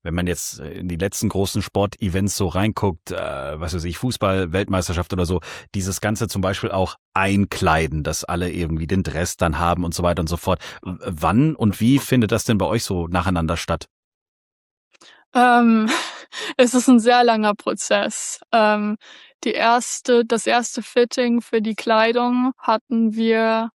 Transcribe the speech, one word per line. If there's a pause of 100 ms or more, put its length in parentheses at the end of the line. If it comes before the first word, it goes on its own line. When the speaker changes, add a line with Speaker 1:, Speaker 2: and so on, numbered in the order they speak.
Speaker 1:
wenn
man
jetzt
in
die
letzten
großen
Sportevents
so
reinguckt,
äh,
was
weiß
ich,
Fußball,
Weltmeisterschaft
oder
so, (340)
dieses
Ganze
zum
Beispiel
auch (180)
einkleiden,
dass
alle
irgendwie
den
Dress
dann
haben
und
so
weiter
und
so
fort. (220)
W-,
wann
und
wie
findet
das
denn
bei
euch
so
nacheinander
statt? (1500)
Speaker 2:
Ähm, (340)
<laughs>
es
ist
ein
sehr
langer
Prozess. (120)
Ähm, (480)
die
erste,
das
erste
Fitting
für
die
Kleidung
hatten
wir